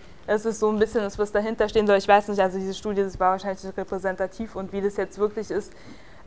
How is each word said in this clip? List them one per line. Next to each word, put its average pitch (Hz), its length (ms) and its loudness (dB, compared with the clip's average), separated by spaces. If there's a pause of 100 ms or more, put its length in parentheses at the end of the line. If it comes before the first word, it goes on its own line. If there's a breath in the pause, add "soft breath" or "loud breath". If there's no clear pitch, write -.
(260 loud breath)
Das 214 200 0
ist 220 120 -2
so 214 120 4
ein 214 80 0
bisschen 220 240 2
das, 196 160 -6
was 208 120 0
dahinter 220 380 0
stehen 214 180 2
soll. 202 120 6
Ich - 100 0
weiß 208 200 6
nicht, 202 120 0
also 190 180 2
diese 190 160 -4
Studie, 202 280 -2
das 190 180 -4
war 185 120 4
wahrscheinlich 190 300 -4
nicht 190 140 -10
repräsentativ 190 800 -6
und 190 160 -8
wie 196 80 -4
das 202 160 -2
jetzt 190 220 -6
wirklich 208 320 -2
ist. 208 220 -4 (540 loud breath)